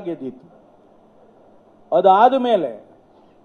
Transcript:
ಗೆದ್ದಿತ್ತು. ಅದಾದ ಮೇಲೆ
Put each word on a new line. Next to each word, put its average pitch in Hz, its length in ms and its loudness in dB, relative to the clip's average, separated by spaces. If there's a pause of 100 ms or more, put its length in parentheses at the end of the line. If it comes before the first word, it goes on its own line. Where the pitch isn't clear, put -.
ಗೆದ್ದಿತ್ತು. 135 420 -12 (1500)
ಅದಾದ 196 360 4 (140)
ಮೇಲೆ 175 240 -2 (720)